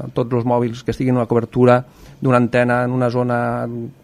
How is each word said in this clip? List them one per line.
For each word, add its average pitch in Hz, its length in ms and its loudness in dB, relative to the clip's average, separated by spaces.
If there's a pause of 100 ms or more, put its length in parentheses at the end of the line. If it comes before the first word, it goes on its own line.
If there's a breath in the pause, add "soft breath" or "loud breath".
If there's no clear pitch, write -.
(140)
tots 123 200 -2
els 117 100 0
mòbils 120 400 -2
que 113 80 -4
estiguin 127 240 0
a - 40 2
una 113 60 -2
cobertura 123 580 2 (360 loud breath)
d'una 131 180 2
antena 123 460 2
en 123 80 -4
una 127 180 0
zona 120 560 -2 (380)